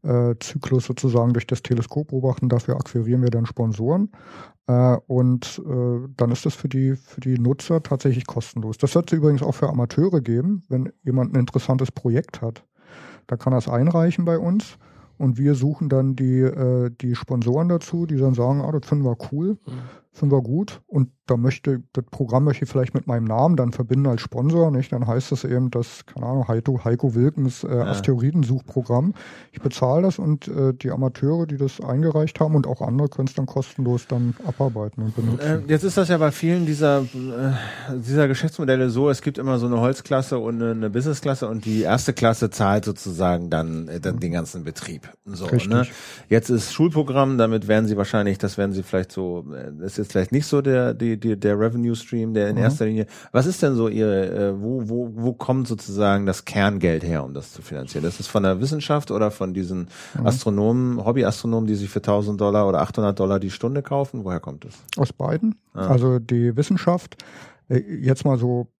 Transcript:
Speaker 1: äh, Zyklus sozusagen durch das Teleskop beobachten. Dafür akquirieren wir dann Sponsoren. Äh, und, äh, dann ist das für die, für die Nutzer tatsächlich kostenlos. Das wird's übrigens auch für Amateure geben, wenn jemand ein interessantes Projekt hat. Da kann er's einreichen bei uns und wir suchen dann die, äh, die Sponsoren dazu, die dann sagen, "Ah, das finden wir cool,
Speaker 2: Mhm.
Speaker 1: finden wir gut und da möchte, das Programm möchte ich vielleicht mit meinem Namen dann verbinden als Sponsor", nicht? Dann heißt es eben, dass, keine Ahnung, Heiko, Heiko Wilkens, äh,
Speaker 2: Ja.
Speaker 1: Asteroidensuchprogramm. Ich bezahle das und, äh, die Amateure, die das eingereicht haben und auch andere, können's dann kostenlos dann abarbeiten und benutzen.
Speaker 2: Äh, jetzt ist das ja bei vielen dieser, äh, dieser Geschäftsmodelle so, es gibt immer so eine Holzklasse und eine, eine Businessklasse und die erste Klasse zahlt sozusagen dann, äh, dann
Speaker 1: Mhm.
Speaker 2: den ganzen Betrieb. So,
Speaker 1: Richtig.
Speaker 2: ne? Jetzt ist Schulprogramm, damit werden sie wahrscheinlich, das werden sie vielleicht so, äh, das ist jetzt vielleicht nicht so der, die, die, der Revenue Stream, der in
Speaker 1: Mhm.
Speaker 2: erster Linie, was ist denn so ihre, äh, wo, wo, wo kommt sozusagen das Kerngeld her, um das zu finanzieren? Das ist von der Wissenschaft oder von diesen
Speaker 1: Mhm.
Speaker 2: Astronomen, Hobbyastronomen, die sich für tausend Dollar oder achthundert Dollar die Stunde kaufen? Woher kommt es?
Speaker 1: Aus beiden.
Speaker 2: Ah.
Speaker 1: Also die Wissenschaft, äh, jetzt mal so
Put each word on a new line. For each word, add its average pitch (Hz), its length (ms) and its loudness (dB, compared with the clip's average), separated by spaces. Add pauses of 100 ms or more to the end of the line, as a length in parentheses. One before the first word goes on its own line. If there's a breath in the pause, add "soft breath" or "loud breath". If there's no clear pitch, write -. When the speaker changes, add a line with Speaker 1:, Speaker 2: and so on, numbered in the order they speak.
Speaker 1:
äh, 120 380 2
Zyklus - 460 -2
sozusagen 120 480 2
durch 113 120 -2
das - 160 -4
Teleskop 127 460 -2
beobachten. 131 400 -2
Dafür 120 280 0
akquirieren 123 460 0
wir 123 80 4
dann 117 140 0
Sponsoren. 117 680 0 (540 loud breath)
Äh, 123 300 6 (100)
und, 127 600 0
äh, 123 500 -2
dann 120 140 2
ist - 160 -2
das 127 80 0
für - 160 -6
die, 135 260 2
für - 240 -16
die 131 180 0
Nutzer 139 440 0
tatsächlich 127 440 0
kostenlos. 113 520 -8
Das 139 160 0
wird's 170 180 2
übrigens 147 300 4
auch - 120 -2
für - 140 0
Amateure 143 540 2
geben, 131 480 0
wenn 131 200 -2 (120)
jemand 127 320 0
ein 131 60 4
interessantes 131 520 0
Projekt - 480 -2
hat. 113 240 -8 (600 loud breath)
Da 120 120 -4
kann 131 160 0
er's 123 160 0
einreichen 165 560 2
bei 170 120 2
uns 175 380 -2 (400 soft breath)
und 127 220 0
wir 143 160 4
suchen 143 340 0
dann 135 260 2
die, 131 260 2
äh, 127 500 2 (100)
die 123 140 -2
Sponsoren 127 560 0
dazu, 170 340 -2
die 156 120 -2
dann 131 180 4
sagen, 127 260 2
"Ah, 147 120 -4
das 147 140 -2
finden 143 200 2
wir 120 100 2 (160)
cool, 170 200 0 (140)
Speaker 2:
Mhm. 123 60 -12 (400 loud breath)
Speaker 1:
finden 139 220 2
wir 131 80 4
gut 147 440 -4
und 139 220 2 (180)
da 123 120 2
möchte, 131 440 0 (120)
das 127 160 -4
Programm 127 340 0
möchte 143 220 0
ich - 40 -14
vielleicht 127 220 0
mit - 140 -4
meinem 117 180 0
Namen 127 320 2
dann 120 160 2
verbinden 131 340 0
als 117 140 2
Sponsor", 160 500 2
nicht? 131 220 -2
Dann 120 140 -2
heißt 120 260 -2
es 127 100 -2
eben, 127 280 0
dass, - 340 -6
keine - 220 -10
Ahnung, 127 220 -2
Heiko, 117 360 0
Heiko 117 300 2
Wilkens, 131 500 2
äh, - 100 -2
Speaker 2:
Ja. 120 120 0
Speaker 1:
Asteroidensuchprogramm. 127 1300 0 (360 loud breath)
Ich - 120 -16
bezahle 135 400 2
das 190 160 2
und, 151 300 0
äh, 135 260 0
die 127 160 -4
Amateure, 139 560 0
die 151 100 -6
das 135 240 -2
eingereicht 151 600 0
haben 156 140 4
und 143 120 4
auch - 160 -4
andere, 135 260 0
können's 135 240 -2
dann 139 140 -2
kostenlos 123 600 -2
dann 120 280 -2 (120)
abarbeiten 113 560 -4
und 110 140 -4
benutzen. 113 240 0
Speaker 2:
Äh, 151 260 0
jetzt 151 160 2
ist 185 140 0
das 180 140 2
ja 170 80 4
bei 156 120 4
vielen 170 360 0
dieser, 147 340 2
äh, 127 520 -4 (440 loud breath)
dieser 135 320 2
Geschäftsmodelle 131 600 2
so, 131 180 2
es 135 140 0
gibt 147 160 -4
immer 131 200 0
so 117 60 0
eine 120 160 0
Holzklasse 131 580 0
und 117 180 -4
eine, 117 160 -2
eine 110 180 -2
Businessklasse 135 580 -2
und 110 160 -6
die 110 160 0
erste 113 320 2
Klasse 113 380 2
zahlt 101 340 2
sozusagen 87 640 -2
dann, 82 400 -2
äh, 85 100 -8
dann - 180 -4
Speaker 1:
Mhm. - 40 -4
Speaker 2:
den 85 120 -4
ganzen 85 320 -6
Betrieb. - 460 -14 (140)
So, 95 220 -10
Speaker 1:
Richtig. 104 240 2
Speaker 2:
ne? 123 160 4 (420 loud breath)
Jetzt 113 220 2
ist 117 240 0
Schulprogramm, 139 640 2
damit 110 280 2
werden 107 200 4
sie 104 100 0
wahrscheinlich, 101 400 0
das 101 220 -4
werden 98 140 0
sie 95 100 -4
vielleicht 92 280 -2
so, 87 440 -8
äh, 65 180 -12
das 85 200 -10
ist - 40 -10
jetzt 104 160 -6
vielleicht 92 200 0
nicht 147 140 0
so 143 140 2
der, 127 320 2
die, 117 220 -2
die, 107 240 -2
der 104 220 2
Revenue 117 340 0
Stream, 113 400 -4
der 104 140 2
in 107 80 -2
Speaker 1:
Mhm. 117 60 2
Speaker 2:
erster 123 240 2
Linie, 110 200 0 (240 loud breath)
was 127 160 2
ist 180 160 -2
denn 139 140 2
so 113 100 2
ihre, 104 440 2
äh, 98 300 -2
wo, 117 280 -4
wo, 117 260 -4
wo 117 180 -2
kommt 127 360 -2
sozusagen 101 580 0
das 92 180 -2
Kerngeld 90 600 0
her, 82 200 -2
um 67 100 -12
das 69 180 -12
zu - 100 -20
finanzieren? 69 400 -8
Das - 160 -6
ist - 80 -10
von 101 160 0
der 95 180 2
Wissenschaft 147 520 -2
oder 107 180 0
von 92 240 -6
diesen 90 320 -4 (320 loud breath)
Speaker 1:
Mhm. 120 80 0
Speaker 2:
Astronomen, 120 800 0
Hobbyastronomen, 113 640 0
die 107 80 0
sich 101 120 -6
für 101 140 -6
tausend 104 380 0
Dollar 101 280 4
oder 92 120 2
achthundert 101 400 0
Dollar 98 180 2
die 95 140 -4
Stunde 135 280 -4
kaufen? 135 440 -4
Woher 90 160 -6
kommt 71 240 -14
es? - 100 -20 (220)
Speaker 1:
Aus 139 160 0
beiden. 208 420 -2 (180)
Speaker 2:
Ah. 95 140 -4
Speaker 1:
Also 127 320 4
die 120 380 0
Wissenschaft, 175 640 0 (460 loud breath)
äh, 127 100 2
jetzt 147 460 0
mal 139 120 2
so 123 300 -2 (140)